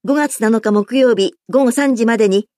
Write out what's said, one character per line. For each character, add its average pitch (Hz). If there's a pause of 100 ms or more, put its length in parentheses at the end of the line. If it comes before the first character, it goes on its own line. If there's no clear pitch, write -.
五 269
月 294
七 220
日 214
木 208
曜 247
日 190 (160)
午 262
後 240
三 269
時 220
ま 226
で 214
に 202 (100)